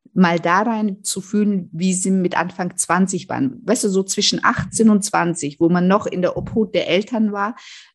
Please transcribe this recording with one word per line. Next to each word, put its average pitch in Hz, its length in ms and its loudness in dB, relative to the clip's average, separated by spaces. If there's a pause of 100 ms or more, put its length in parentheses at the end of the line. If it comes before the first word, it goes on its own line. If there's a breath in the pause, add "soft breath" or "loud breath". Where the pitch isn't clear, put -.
(140)
mal 175 260 4
da 170 220 2
rein 214 420 -4
zu - 160 -8
fühlen, 202 520 -2
wie 185 220 0
sie 185 160 -2
mit 185 260 0
Anfang 180 400 -4
zwanzig 185 520 0
waren. 127 360 -4
Weißt 214 200 0
du, 214 40 2
so 190 140 0
zwischen 190 400 -2
achtzehn - 480 2
und 202 140 4
zwanzig, 170 560 -2
wo 170 80 4
man 175 180 2
noch 196 200 2
in 185 160 -6
der 175 140 0
Obhut - 380 -2
der 175 140 -2
Eltern 208 420 0
war, 202 240 -4 (400 loud breath)